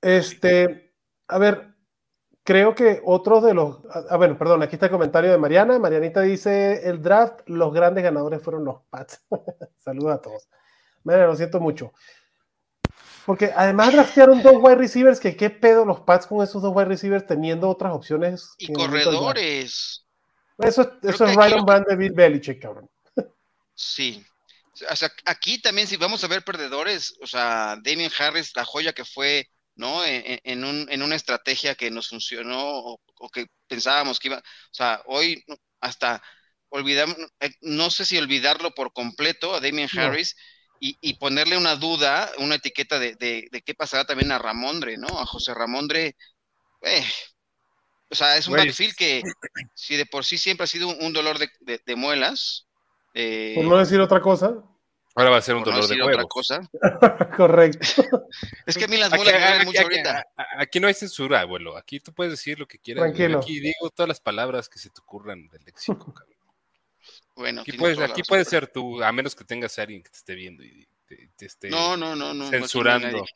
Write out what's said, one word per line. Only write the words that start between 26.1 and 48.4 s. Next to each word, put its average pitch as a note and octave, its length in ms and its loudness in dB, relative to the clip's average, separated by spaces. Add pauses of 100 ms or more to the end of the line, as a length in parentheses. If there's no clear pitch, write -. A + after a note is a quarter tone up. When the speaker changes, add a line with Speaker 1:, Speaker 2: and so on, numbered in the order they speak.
Speaker 2:
a F#3 60 -6
ver F3+ 160 -6
perdedores, D#3+ 800 -8
o C3+ 40 -18
sea, A2+ 560 -4
Damian D#3 360 -4
Harris, D3 360 -4
la B2 100 -6
joya D#3 280 -6
que B2+ 120 -14
fue, C#3 440 -4 (280)
¿no? D3+ 280 -6
En, C3 220 -6
en, B2+ 180 -10
en B2+ 200 -10
un, D3 260 -8
en C#3 120 -6
una D3 120 -6
estrategia C3+ 640 -6
que A#2+ 140 -8
nos A2+ 200 -12
funcionó A#2 500 -12
o, C3 400 -10 (200)
o A#2+ 100 -20
que A#2+ 160 -12 (220)
pensábamos C3 500 -4
que C3+ 100 -8
iba, C3+ 100 -6
o B2 40 -18 (320)
sea, A#2 320 -2
hoy D3+ 380 -4 (360)
hasta A#2+ 420 -6 (460)
olvidamos, C#3+ 480 -4 (240)
eh, C#3 120 -8 (100)
no D#3+ 280 -4
sé F#3+ 140 -6
si F3+ 140 -2
olvidarlo C#3+ 560 -4
por B2+ 180 -10
completo D3+ 600 -6
a D#3+ 60 -4
Damian C#3+ 340 -6
Speaker 1:
No. C#3 80 -4
Speaker 2:
Harris C#3+ 340 -4 (440)
y, C#3 200 -10
y D3 180 -8
ponerle D3 380 -2
una E3+ 200 -2
duda, D3 600 -2
una D3 180 -4
etiqueta C#3+ 420 -6
de, A#2+ 160 -6
de, A#2 360 -8
de B2 120 -14
qué D3 120 -12
pasará C#3 300 -4
también C#3 280 -4
a B2+ 60 -2
Ramondre, A#2+ 600 -8
¿no? A2+ 80 -12 (140)
A C3+ 60 -6
José B2+ 280 -10
Ramondre, C#3+ 640 -6 (640)
eh, A#2 220 -2 (1080)
o D3+ 60 -16
sea, D3 200 0
es D#3 120 -4